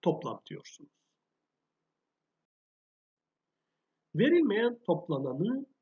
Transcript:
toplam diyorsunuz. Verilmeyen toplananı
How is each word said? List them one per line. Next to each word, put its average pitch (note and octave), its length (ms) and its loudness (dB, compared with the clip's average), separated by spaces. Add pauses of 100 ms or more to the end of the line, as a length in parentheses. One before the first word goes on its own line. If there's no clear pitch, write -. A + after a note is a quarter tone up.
toplam C3 380 -2 (100)
diyorsunuz. - 400 -16 (3250)
Verilmeyen A#3+ 720 4
toplananı D#3+ 800 -2 (160)